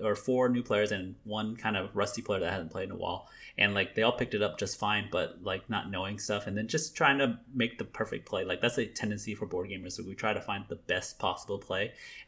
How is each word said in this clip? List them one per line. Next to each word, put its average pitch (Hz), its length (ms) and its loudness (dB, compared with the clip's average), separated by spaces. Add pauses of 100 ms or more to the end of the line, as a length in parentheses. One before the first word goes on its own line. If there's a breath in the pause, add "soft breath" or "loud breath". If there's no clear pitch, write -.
or 104 140 4
four 127 320 4
new 120 160 2
players 107 300 4
and 95 220 -4 (100)
one 107 320 -2
kind 107 180 0
of 98 180 -2
rusty 101 280 0
player 98 180 0
that 87 140 2
hasn't 85 180 -4
played 95 140 -4
in 98 60 -6
a 95 40 -8
while, 90 320 -4 (300 loud breath)
and, 101 160 6
like, 95 200 0
they 110 100 4
all 120 100 8
picked 120 200 -2
it 104 80 4
up 104 160 0
just - 220 -4
fine, 104 320 0
but, 90 320 -2
like, 95 260 -4
not 104 220 -2
knowing 95 260 -4
stuff 101 300 -2
and 98 100 -2
then 110 120 -2
just - 260 -2
trying 139 220 6
to 127 200 4 (160)
make 117 240 0
the - 60 -2
perfect - 420 -4
play. 92 200 -2
Like, 92 160 -2
that's 117 160 2
a 117 80 4
tendency 104 500 -4
for 101 100 -6
board 90 240 -2
gamers, 92 220 -8
so - 120 -6
we 95 120 -8
try 110 160 2
to 98 80 0
find 101 300 -4
the - 80 -6
best - 420 -2
possible 98 380 0
play. 98 340 0 (360 loud breath)